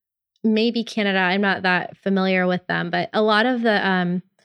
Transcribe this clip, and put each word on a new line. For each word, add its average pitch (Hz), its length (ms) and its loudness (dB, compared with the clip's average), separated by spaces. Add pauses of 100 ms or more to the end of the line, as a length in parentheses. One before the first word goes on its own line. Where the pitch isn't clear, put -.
(440)
maybe 226 400 0
Canada, 202 360 -2
I'm 185 200 0
not 196 220 0
that 180 340 -2
familiar 190 500 0
with 180 220 -2
them, 170 220 -2
but 175 240 -4
a 220 80 2
lot 214 240 2
of 247 160 -2
the, 214 260 2
um, 180 340 0 (240)